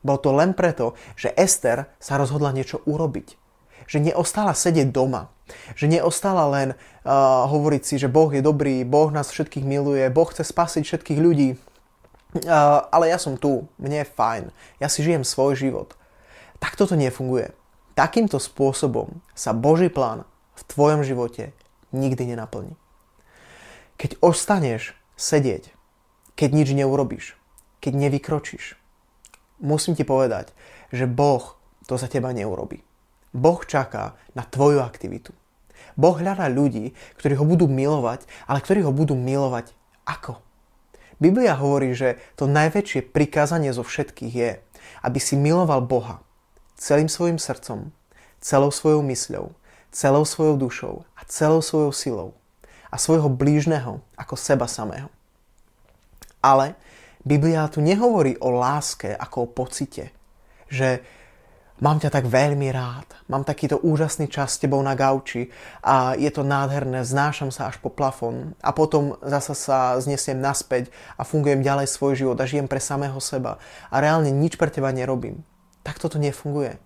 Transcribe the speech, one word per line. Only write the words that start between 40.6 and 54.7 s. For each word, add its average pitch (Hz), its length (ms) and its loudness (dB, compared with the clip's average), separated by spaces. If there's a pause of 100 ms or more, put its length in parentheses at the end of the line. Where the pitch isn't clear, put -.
Biblia 190 320 4
hovorí, 135 400 0
že 123 240 0 (160)
to 143 160 -2
najväčšie 156 640 0
prikázanie 147 560 0
zo 120 160 -6
všetkých - 480 -8
je, 120 160 0 (560)
aby 127 160 -2
si 139 160 0
miloval 151 480 2
Boha 117 360 -4 (520)
celým 151 320 2
svojim 170 320 -2
srdcom, - 560 -10 (480)
celou 139 280 4
svojou 151 360 2
mysľou, - 480 -6 (400)
celou 143 320 4
svojou 151 320 2
dušou - 360 -4 (200)
a - 120 -20
celou 160 360 2
svojou 151 320 0
silou 101 340 -6 (640)
a - 80 -8
svojho 156 320 2
blížneho 139 720 0 (160)
ako - 160 -12
seba 131 320 0
samého. 113 440 -10 (1300)